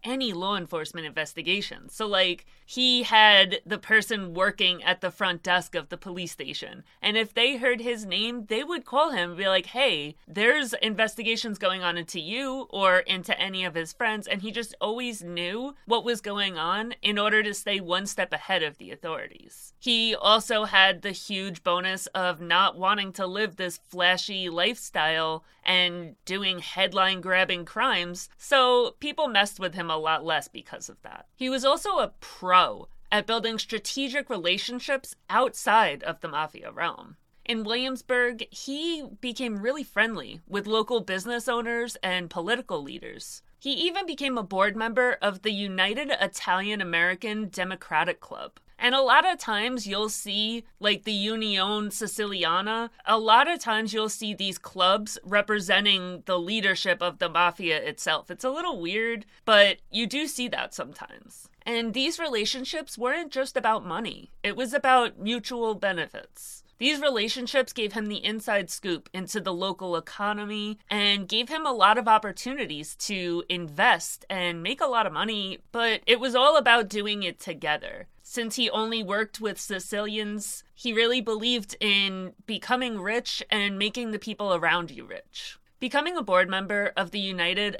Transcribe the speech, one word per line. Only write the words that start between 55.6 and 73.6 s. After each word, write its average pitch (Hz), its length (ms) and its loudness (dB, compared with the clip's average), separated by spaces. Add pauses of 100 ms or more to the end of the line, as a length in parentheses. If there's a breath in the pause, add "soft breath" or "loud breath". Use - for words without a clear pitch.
the 185 140 0
leadership 185 640 0
of 175 160 -2
the 175 100 0
mafia 170 480 2
itself. 151 540 -2
It's - 140 -12
a 254 40 0
little 302 320 -4
weird, 214 460 -4 (180 soft breath)
but 202 360 8 (100)
you 226 160 -2
do 294 200 -2
see 247 220 -4
that - 240 -6
sometimes. - 800 -14 (160)
And 233 260 -2
these 285 260 0
relationships 269 800 -4
weren't 277 340 -4
just 262 240 -4
about 220 300 0
money. 185 480 -8 (100)
It - 140 -2
was 247 160 -4
about 262 460 4
mutual 226 560 -4
benefits. - 920 -6 (140)
These 277 240 2
relationships 247 720 0
gave 214 180 -2
him 214 140 -4
the 208 180 -6
inside 208 460 -2
scoop 170 420 -6
into 185 280 -6
the 185 120 -4
local 185 420 -4
economy 208 840 -4 (100)
and 202 400 2
gave 233 220 -2
him 320 160 -4
a 269 60 0
lot 214 260 6
of 226 100 -2
opportunities 214 920 0
to 175 500 -4
invest 175 800 0